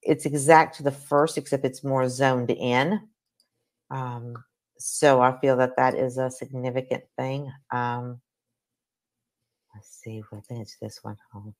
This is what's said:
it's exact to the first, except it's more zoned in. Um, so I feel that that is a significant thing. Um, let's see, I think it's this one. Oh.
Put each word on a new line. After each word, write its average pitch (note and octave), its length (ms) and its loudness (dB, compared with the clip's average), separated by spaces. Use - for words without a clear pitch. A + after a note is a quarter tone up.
it's - 240 -2
exact D3+ 520 4
to C#3 60 -8
the C#3 80 2
first, C#3+ 460 0
except C#3 260 -4
it's B2+ 200 -2
more C3 260 0
zoned B2+ 400 2
in. C3 500 0
Um, A#2+ 440 -10
so C3+ 440 4
I B2+ 180 4
feel C3+ 180 4
that B2+ 200 0
that C3 180 2
is B2+ 220 -2
a C3 140 -2
significant B2+ 720 -8
thing. C3+ 340 -6
Um, B2 480 -6
let's G#2 160 -20
see, A2 200 -12
I G#2 80 -14
think A#2 200 -12
it's - 200 -16
this G#2+ 220 -12
one. G#2+ 140 -12
Oh. G#2 240 -18